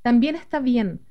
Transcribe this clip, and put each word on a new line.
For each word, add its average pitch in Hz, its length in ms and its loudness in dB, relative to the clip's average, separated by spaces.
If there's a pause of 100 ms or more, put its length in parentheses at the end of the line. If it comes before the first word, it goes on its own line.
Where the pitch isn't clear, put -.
también 240 300 2
está 302 240 -8
bien. 233 500 -2